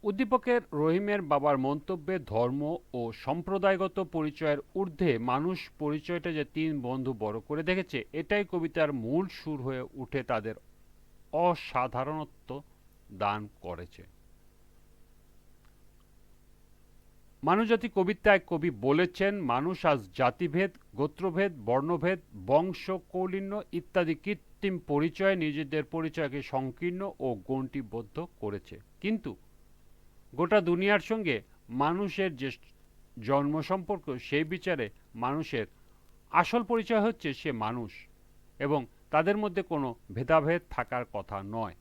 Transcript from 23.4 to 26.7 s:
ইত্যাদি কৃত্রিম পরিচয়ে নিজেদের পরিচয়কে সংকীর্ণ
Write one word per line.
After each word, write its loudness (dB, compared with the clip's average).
ইত্যাদি 0
কৃত্রিম -4
পরিচয়ে 2
নিজেদের -2
পরিচয়কে -4
সংকীর্ণ -4